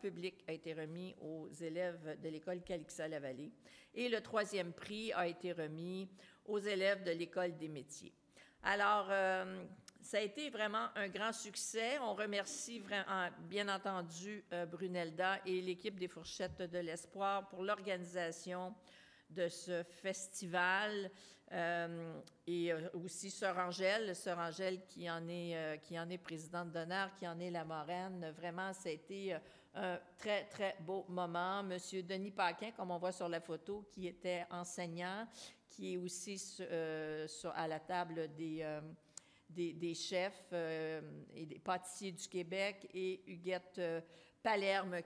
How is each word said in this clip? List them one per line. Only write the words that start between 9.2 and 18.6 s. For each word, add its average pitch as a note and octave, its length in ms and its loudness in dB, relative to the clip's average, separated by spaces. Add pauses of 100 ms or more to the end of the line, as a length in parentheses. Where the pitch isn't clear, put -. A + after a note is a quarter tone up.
ça - 160 0
a G#3+ 40 6
été C4+ 280 0
vraiment A3 380 2 (100)
un G3+ 100 2
grand G3+ 240 0
succès. A3+ 680 0
On A3+ 160 2
remercie G#3 640 0
vra-, G3+ 280 0
en-, F#3 240 2 (160)
bien G3+ 260 2
entendu, F#3+ 800 -2
euh, F3 140 2
Brunelda F3+ 800 2
et F#3 160 4
l'équipe F#3 360 -2
des F3+ 120 0
Fourchettes E3 540 -4
de F3 160 0
l'Espoir G3 680 0
pour F#3 160 -6
l'organisation F3+ 1120 0 (560)